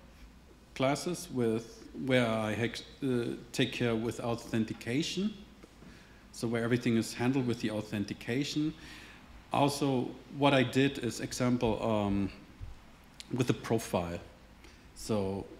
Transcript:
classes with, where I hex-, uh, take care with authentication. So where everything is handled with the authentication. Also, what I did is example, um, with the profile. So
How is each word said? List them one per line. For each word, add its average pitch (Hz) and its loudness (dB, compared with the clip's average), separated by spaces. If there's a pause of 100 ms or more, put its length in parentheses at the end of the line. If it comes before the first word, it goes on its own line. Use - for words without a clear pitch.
(760)
classes 143 0
with, 113 0 (160)
where 127 4
I 110 0
hex-, 113 -2 (200)
uh, 123 0 (160)
take 131 0
care 120 2
with 113 -2
authentication. 123 -2 (1000)
So - -6
where 117 0
everything 120 4
is 110 0
handled 127 2
with 117 0
the 107 -2
authentication. 120 -2 (800)
Also, 139 2 (260)
what 139 6
I 131 8
did 135 2
is 110 -4
example, 123 2
um, 101 2 (1040)
with 123 2
the 113 4
profile. - -2 (800)
So 98 -2 (140)